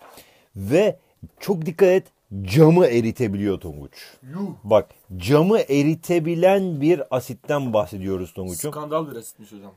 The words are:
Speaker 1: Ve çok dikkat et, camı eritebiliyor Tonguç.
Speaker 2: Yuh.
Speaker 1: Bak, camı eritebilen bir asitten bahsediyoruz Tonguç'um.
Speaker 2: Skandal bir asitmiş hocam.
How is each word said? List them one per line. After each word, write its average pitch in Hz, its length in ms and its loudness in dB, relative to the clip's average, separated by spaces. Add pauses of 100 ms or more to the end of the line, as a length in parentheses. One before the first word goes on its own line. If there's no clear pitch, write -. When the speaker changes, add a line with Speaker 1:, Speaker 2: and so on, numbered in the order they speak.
(560)
Speaker 1:
Ve 156 400 0 (440)
çok 165 260 -4
dikkat 180 220 2
et, 185 160 4 (380)
camı 156 440 6
eritebiliyor 107 720 0
Tonguç. 73 320 -14 (400)
Speaker 2:
Yuh. 190 160 -10 (160)
Speaker 1:
Bak, 101 240 2 (280)
camı 147 420 2
eritebilen 165 1200 0
bir 156 360 0
asitten 131 560 -6
bahsediyoruz 95 600 -4
Tonguç'um. 92 400 -10
Speaker 2:
Skandal 151 380 -6
bir 120 60 -14
asitmiş 110 360 -20
hocam. 98 240 -20